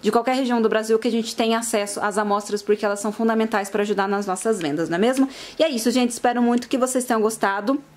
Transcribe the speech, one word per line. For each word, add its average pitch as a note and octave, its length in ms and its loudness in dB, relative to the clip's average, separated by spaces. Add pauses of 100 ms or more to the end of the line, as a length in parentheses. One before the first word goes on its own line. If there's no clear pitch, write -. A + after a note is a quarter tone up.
de G#3+ 100 0
qualquer A#3+ 240 2
região A#3+ 260 0
do A3 60 4
Brasil, A3 320 2
que A3+ 80 -2
a A#3 40 2
gente A3+ 260 -2
tem A3+ 180 2
acesso G#3 460 -2
às G3+ 160 -2
amostras, G#3 440 -2
porque G#3 240 0
elas G3+ 140 0
são G#3 140 -4
fundamentais A3 560 0
pra G#3 140 0
ajudar G3+ 260 0
nas G3+ 160 0
nossas G3+ 340 -2
vendas, D#3+ 300 -2
não E3+ 80 -2
é - 20 -2
mesmo? C4 300 2 (280)
E D4+ 60 2
é E4 60 2
isso, A#3+ 200 0
gente. B3 200 2
Espero A#3+ 320 0
muito A#3+ 260 2
que C4+ 100 -2
vocês B3+ 280 0
tenham A3+ 160 0
gostado. G#3+ 600 0 (160)